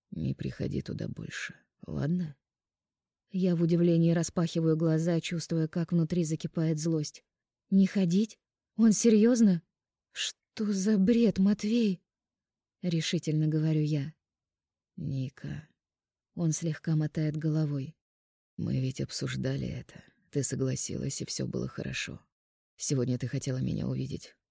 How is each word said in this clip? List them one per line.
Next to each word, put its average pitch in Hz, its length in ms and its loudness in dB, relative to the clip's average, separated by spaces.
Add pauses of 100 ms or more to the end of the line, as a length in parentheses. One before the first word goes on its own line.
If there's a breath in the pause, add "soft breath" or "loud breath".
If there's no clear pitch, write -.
(120)
"Не 131 220 -4
приходи - 480 -6
туда - 260 -8
больше, - 480 -10 (320)
ладно?" 151 480 -4 (960)
Я 180 240 0
в 165 60 0
удивлении 170 500 4
распахиваю 165 640 0
глаза, 165 460 0
чувствуя, 160 480 -4
как 170 240 -4
внутри 170 320 2
закипает 160 540 -2
злость. 156 440 -2 (460)
"Не 190 180 6
ходить? 190 500 0 (380)
Он 220 160 6
серьезно? 220 720 6 (500)
Что - 640 -6
за 202 240 2
бред, 220 420 4
Матвей?" 208 640 2 (800)
Решительно 156 640 0
говорю 156 340 2
я. 151 320 -2 (840)
"Ника". 143 720 -8 (640)
Он 170 180 0
слегка 160 460 -2
мотает 156 400 -2
головой. 151 580 -2 (600)
"Мы 135 240 -2
ведь 131 180 -4
обсуждали 131 640 -4
это. - 380 -10 (280)
Ты 143 120 0
согласилась, 131 800 -4
и - 40 -8
все - 220 -6
было - 220 -6
хорошо. - 500 -8 (580)
Сегодня 127 400 0
ты 123 100 -6
хотела 131 320 -4
меня - 280 -2
увидеть. 131 480 -8 (160)